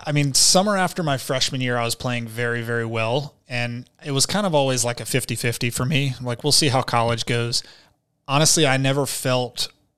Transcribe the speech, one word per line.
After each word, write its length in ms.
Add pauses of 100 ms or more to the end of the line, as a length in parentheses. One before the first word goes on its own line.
I 60
mean, 220
summer 420
after 260
my 140
freshman 460
year, 160
I 60
was 100
playing 340
very, 320
very 240
well. 500 (140)
And 400 (160)
it 60
was 160
kind 200
of 80
always 300
like 160
a 60
fifty-fifty 640
for 160
me. 340
Like, 240
we'll 80
see 160
how 140
college 420
goes. 380 (680)
Honestly, 380
I 100
never 300
felt, 600 (300)